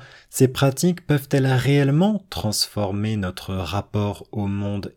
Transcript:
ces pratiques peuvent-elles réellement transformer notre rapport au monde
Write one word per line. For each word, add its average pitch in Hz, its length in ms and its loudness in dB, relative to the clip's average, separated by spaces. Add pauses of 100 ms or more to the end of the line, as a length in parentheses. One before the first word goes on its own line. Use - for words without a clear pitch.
(300)
ces 131 180 4
pratiques 139 580 0
peuvent-elles 143 400 0
réellement 143 840 2
transformer 104 840 -2
notre 95 380 -6
rapport 98 760 -4
au 101 140 -4
monde 101 500 -4